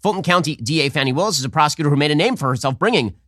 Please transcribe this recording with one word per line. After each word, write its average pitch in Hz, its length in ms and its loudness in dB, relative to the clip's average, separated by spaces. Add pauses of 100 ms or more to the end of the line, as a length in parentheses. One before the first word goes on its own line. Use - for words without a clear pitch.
Fulton 190 200 -2
County 175 340 0
D 147 240 -2
A 139 80 0
Fani 135 240 0
Willis 180 260 -2
is 131 60 -6
a 135 60 -6
prosecutor 151 400 0
who 143 60 2
made 147 140 2
a 151 40 2
name 190 200 2
for 139 140 -4
herself 127 300 -2
bringing 175 360 0 (140)